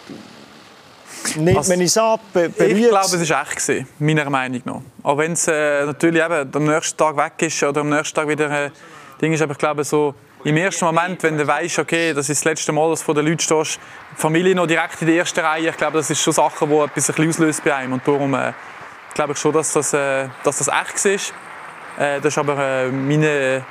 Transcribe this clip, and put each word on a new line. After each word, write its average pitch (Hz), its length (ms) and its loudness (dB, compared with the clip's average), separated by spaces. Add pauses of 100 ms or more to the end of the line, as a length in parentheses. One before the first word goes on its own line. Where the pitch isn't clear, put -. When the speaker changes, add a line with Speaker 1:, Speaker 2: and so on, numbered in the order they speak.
(1400)
Speaker 1:
Nimmt 160 240 4
Speaker 2:
Also, 147 140 0
Speaker 1:
man 180 80 2
es 175 180 2
ab, 220 220 2 (120)
be-, 170 140 4
Speaker 2:
ich - 80 -6
Speaker 1:
berührt 202 340 4
Speaker 2:
glaube, 196 160 4
Speaker 1:
es? 170 80 0
Speaker 2:
es 175 80 0
ist 156 80 -2
echt 147 260 -2 (120)
gewesen, 131 200 -2 (120)
meiner 151 280 2
Meinung 127 380 -2
nach. - 160 -8 (220)
Auch 143 160 0
wenn's, 160 280 0
äh, 147 380 2
natürlich 160 380 2
eben 160 280 -2
am 143 140 0
nächsten 151 320 0
Tag 156 180 2
weg 147 180 0 (100)
ist 160 180 -2
oder 143 200 0
am 147 100 -2
nächsten 147 240 -2
Tag 156 120 0
wieder, 151 220 0
äh, 143 220 -2 (500)
Ding 160 120 2
ist, 151 100 0
aber 147 80 -2
ich 139 80 -8
glaube, 151 240 0
so 147 320 0 (280)
im 151 140 2
ersten 185 280 0
Moment, 165 360 0
wenn 156 160 0
du 147 80 0
weisst, 151 320 -2
okay, 165 340 0
das 143 160 -2
ist 147 120 -2
das - 60 -4
letzte 160 260 0
Mal, 156 180 2
dass 156 120 -2
du - 40 -8
vor 160 80 0
den 151 140 2
Leuten 165 100 0
stehst, 156 420 0 (380)
die - 20 -18
Familie 180 360 2
noch 175 100 2
direkt 160 360 0
in 165 40 -2
der 165 120 4
ersten 175 240 0
Reihe, 160 280 0
ich 156 80 -6
glaube, 151 220 0
das 143 100 -4
ist 151 100 -2
schon 165 140 2
Sachen, 151 340 2
die 147 80 2
etwas 147 360 0
ein - 40 -4
bisschen 156 140 2
auslöst 156 340 0
bei 151 120 2
einem. 131 180 -4
Und 127 140 -4
darum, 139 260 0
äh, 127 180 -2 (600)
glaube 147 200 0
ich 135 40 -6
schon, 151 160 0
dass 151 200 2
das, 147 200 0
äh, 139 340 0 (160)
dass 147 140 0
das - 120 -2
echt - 360 -2
war. - 960 -4
Äh, 143 160 0
das 143 140 0
ist - 60 -2
aber, 143 180 0
äh, 131 320 0
meine, 135 800 2